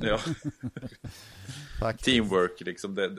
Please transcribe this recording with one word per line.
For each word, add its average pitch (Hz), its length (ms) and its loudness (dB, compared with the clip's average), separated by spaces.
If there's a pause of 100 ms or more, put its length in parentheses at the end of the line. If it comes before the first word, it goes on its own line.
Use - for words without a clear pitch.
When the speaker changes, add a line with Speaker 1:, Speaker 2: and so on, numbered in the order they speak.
Speaker 1:
Ja. 110 160 2
Speaker 2:
<laughs> - 1600 -10
Faktiskt. 110 260 -2
Speaker 1:
Teamwork, 98 560 4
liksom. 95 340 -8
Det, 98 220 4